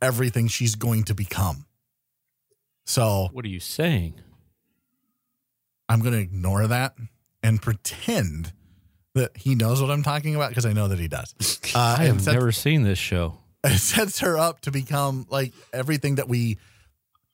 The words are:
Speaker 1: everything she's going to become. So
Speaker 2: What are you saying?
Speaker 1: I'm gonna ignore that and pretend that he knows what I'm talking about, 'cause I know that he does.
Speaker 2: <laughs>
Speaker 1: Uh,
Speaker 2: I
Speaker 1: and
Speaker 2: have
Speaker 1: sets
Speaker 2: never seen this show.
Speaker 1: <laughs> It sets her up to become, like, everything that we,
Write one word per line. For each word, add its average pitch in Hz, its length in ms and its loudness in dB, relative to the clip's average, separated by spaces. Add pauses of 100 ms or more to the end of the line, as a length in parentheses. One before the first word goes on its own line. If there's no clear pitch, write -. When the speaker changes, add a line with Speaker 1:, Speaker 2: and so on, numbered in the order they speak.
Speaker 1:
everything 120 480 2
she's 113 260 0
going 110 300 0
to 104 100 -2
become. 92 500 -4 (1200)
So 101 460 2
Speaker 2:
What 123 140 -10
are 104 40 -8
you 92 120 -8
saying? 117 540 -2 (1700)
Speaker 1:
I'm 113 140 4
gonna 117 160 0
ignore 95 500 0
that 123 280 -2 (460)
and 113 200 2
pretend 98 920 -4 (640)
that 127 220 0
he 135 180 0
knows 117 260 2
what 135 80 0
I'm 147 140 0
talking 151 320 -2
about, 139 180 -2
'cause 120 120 0
I 107 80 2
know 104 140 2
that 95 120 0
he 82 80 -4
does. - 320 -8
Speaker 2:
<laughs> - 200 -4 (160)
Speaker 1:
Uh, 120 240 4
Speaker 2:
I 165 60 4
Speaker 1:
and 131 100 6
Speaker 2:
have 98 80 2
Speaker 1:
sets 151 100 2
Speaker 2:
never 123 180 4
seen 147 300 2
this 98 160 4
show. 85 400 -2 (120)
Speaker 1:
<laughs> - 140 -8
It 131 140 4
sets - 420 0
her 175 200 0
up 165 220 0
to 143 100 -6
become, 139 580 -2
like, 135 240 -2 (180)
everything 139 440 0
that 131 120 -2
we, 120 300 0 (760)